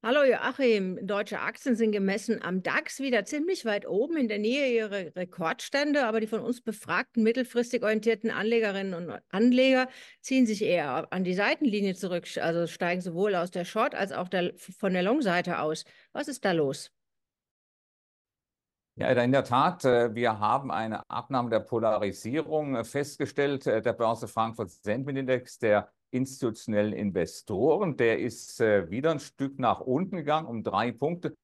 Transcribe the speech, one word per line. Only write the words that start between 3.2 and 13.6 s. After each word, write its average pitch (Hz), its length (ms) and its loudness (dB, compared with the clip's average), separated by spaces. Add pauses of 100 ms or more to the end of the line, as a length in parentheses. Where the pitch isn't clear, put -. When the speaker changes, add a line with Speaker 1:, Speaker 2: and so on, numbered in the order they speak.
Speaker 1:
ziemlich 320 400 -2
weit 208 220 -2
oben 285 300 0
in 262 100 2
der 208 100 -2
Nähe 247 340 2
ihrer 202 440 -2
Rekordstände, 262 880 -2
aber 220 140 0
die 220 80 -4
von 220 140 -4
uns - 200 -4
befragten 214 640 -2
mittelfristig 240 580 0
orientierten 220 480 0
Anlegerinnen 202 640 0
und 175 260 -8 (100)
Anleger 254 580 4 (340)
ziehen 262 240 2
sich 214 160 -2
eher 151 500 0
an 185 120 -2
die 180 100 0
Seitenlinie 202 640 0
zurück, 180 320 -4 (120)
also 170 280 0
steigen 180 340 -2
sowohl 185 320 -2
aus 180 160 0
der 180 160 -6